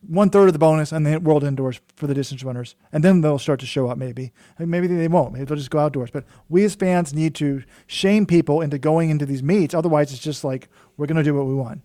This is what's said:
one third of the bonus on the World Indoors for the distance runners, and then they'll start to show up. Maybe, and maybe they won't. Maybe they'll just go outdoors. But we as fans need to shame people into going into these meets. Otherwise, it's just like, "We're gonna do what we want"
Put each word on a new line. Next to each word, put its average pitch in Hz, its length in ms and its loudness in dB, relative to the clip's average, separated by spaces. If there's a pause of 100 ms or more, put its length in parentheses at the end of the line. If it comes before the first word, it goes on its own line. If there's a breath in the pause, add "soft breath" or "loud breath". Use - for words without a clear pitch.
one 190 220 2
third 196 180 6
of 180 60 6
the 151 60 -4
bonus 156 340 2
on 156 100 0
the 151 140 2
World 156 260 2
Indoors 131 380 -4 (160)
for 147 100 -6
the 143 60 -2
distance 131 320 -6
runners, 123 300 -10 (180)
and 156 100 0
then 185 160 6
they'll 151 180 2
start 135 220 -2
to 131 60 -12
show 127 240 -2
up. 120 80 -6
Maybe, 127 340 -10 (260 soft breath)
and 170 140 -6
maybe 175 160 0
they 170 220 0
won't. 147 240 2
Maybe 131 100 -8
they'll 147 140 -6
just 135 120 -10
go 151 100 0
outdoors. 139 320 -2
But 143 120 -10 (240 soft breath)
we 180 160 2
as 208 120 0
fans 175 380 0
need 156 220 -2
to 139 280 -2 (220 soft breath)
shame 202 400 2
people 165 360 2
into 147 160 -4
going 156 320 2
into 147 160 0
these 135 180 -6
meets. 170 300 0
Otherwise, 156 400 0
it's 123 100 -16
just 151 220 -8
like, 131 240 -6 (260 soft breath)
"We're 147 120 -6
gonna 160 160 0
do 147 120 2
what 139 100 0
we 135 100 -2
want" 135 300 -6